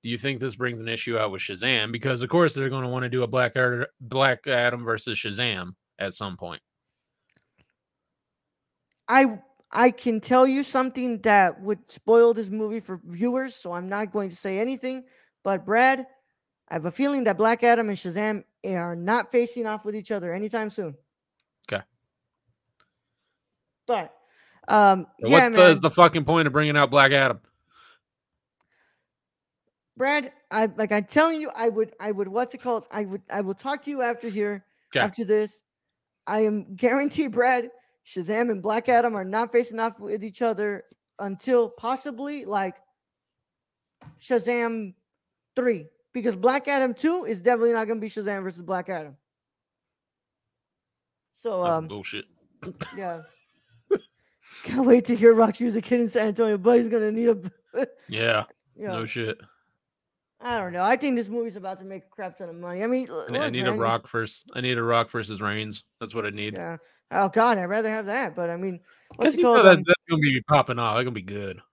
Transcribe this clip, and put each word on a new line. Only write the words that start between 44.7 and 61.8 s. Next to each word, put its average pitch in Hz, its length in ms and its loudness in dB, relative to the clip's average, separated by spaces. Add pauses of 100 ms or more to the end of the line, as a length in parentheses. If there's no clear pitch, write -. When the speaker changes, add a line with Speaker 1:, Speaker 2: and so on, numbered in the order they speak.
Speaker 2:
three, 226 320 -2 (240)
because 220 240 -2
Black 254 320 0
Adam 269 260 0
two 339 320 -2
is 196 160 -6
definitely 233 320 2
not 220 140 -2
gonna 226 120 -4
be 214 100 -8
Shazam 202 340 -6
versus 180 200 -10
Black 180 260 -6
Adam. 156 260 -10 (2250)
So, 196 280 -6
Speaker 1:
That's 170 120 2
Speaker 2:
um, 160 120 -4
Speaker 1:
bullshit. 104 380 -10 (720)
Speaker 2:
yeah. 175 240 -8 (680)
<laughs> 403 60 2 (680)
Can't 247 240 -2
wait 247 180 8
to 240 100 0
hear 226 180 8
Rock's 220 280 4
music 226 240 -2
hit 247 140 2
in 233 100 0
San 220 200 0
Antonio, 214 280 0
but 233 200 4
he's 233 120 2
gonna 214 220 0
need 233 180 0
a 185 220 -2 (220)
<laughs> 262 140 -4 (220)
Speaker 1:
Yeah. 110 360 0 (300)
Speaker 2:
Yeah. 208 120 -12
Speaker 1:
No 113 180 -6
shit. 110 320 -6 (1040)
Speaker 2:
I 240 200 -6
don't 180 140 -8
know. 180 100 -2
I 240 140 2
think 262 180 -2
this 226 140 -4
movie's 233 260 -6
about 190 240 -12
to 190 60 -18